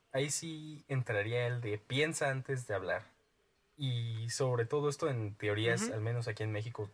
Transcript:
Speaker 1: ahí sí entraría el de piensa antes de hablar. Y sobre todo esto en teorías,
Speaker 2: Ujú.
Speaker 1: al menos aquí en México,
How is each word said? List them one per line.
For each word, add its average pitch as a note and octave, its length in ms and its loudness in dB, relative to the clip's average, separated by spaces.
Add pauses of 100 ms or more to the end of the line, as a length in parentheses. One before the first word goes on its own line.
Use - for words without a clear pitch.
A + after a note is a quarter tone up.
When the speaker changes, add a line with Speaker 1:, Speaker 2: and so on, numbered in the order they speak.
(120)
Speaker 1:
ahí C#3 180 0
sí D#3 580 -6
entraría A#2+ 600 2
el A#2+ 140 0
de G#2 160 0
piensa D3 520 0
antes C3 380 -2
de G#2 80 0
hablar. F#2 280 0 (720)
Y A#2 520 -2
sobre B2 360 2
todo D3 240 2
esto D3 200 0
en A2 260 -2
teorías, A2 480 2
Speaker 2:
Ujú. - 120 -2
Speaker 1:
al A2 60 -2
menos A#2 260 0
aquí G#2+ 160 -2
en G#2+ 80 0
México, G#2+ 420 -4